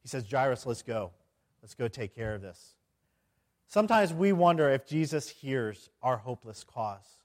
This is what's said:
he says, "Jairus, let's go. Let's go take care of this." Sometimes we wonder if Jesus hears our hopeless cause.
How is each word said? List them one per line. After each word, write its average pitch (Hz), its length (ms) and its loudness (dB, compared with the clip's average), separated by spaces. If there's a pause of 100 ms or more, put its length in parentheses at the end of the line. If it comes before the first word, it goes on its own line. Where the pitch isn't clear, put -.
he - 80 -18
says, 127 200 -6
"Jairus, 131 360 2
let's 120 160 -4
go. 107 300 -6 (500)
Let's 110 140 -20
go 120 120 -4
take 107 260 -8
care 110 220 -6
of 98 60 -12
this." 92 320 -20 (920)
Sometimes 214 460 2
we 190 180 4
wonder 170 380 6
if 135 160 2
Jesus 151 420 -2
hears 123 640 -6 (140)
our 127 140 0
hopeless 113 460 -12
cause. 101 600 -10